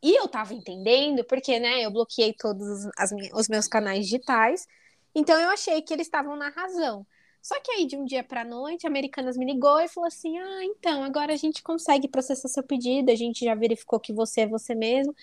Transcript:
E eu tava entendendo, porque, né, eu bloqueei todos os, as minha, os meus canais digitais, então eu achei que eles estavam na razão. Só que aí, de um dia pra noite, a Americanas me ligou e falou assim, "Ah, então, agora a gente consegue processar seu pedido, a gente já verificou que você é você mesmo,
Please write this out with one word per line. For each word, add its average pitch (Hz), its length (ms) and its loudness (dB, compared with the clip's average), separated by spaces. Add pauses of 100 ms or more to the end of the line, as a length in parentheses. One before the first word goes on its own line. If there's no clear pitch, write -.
E 330 160 6
eu 415 100 2
tava 214 260 -6
entendendo, 233 680 2
porque, 262 340 0
né, 240 260 0
eu 214 60 -2
bloqueei 220 420 2
todos 208 340 -4
os, 202 300 -8
as 196 160 0
minha, 202 220 -8
os 220 140 0
meus 214 180 0
canais 208 380 0
digitais, 240 600 2 (480)
então 311 260 6
eu 339 100 4
achei 349 320 0
que 320 100 -8
eles 320 140 -2
estavam 294 300 -2
na 294 140 -6
razão. 320 560 -4 (340)
Só - 200 -8
que 523 100 -6
aí, 392 160 0
de 269 100 -8
um 277 80 -6
dia 254 200 -4
pra 240 180 -6
noite, 277 460 -6
a - 20 0
Americanas 269 460 -4
me 254 100 -2
ligou 285 320 6
e 339 80 2
falou 339 220 -4
assim, 330 280 -6
"Ah, 381 280 -8
então, 330 400 -2
agora 294 280 -2
a 294 40 2
gente 311 260 -2
consegue 294 460 2
processar 262 400 -2
seu - 120 -2
pedido, 254 480 0
a 226 60 6
gente 233 300 -2
já 226 100 2
verificou 220 460 0
que - 120 -8
você 220 280 0
é 220 80 4
você 220 260 -4
mesmo, 254 480 2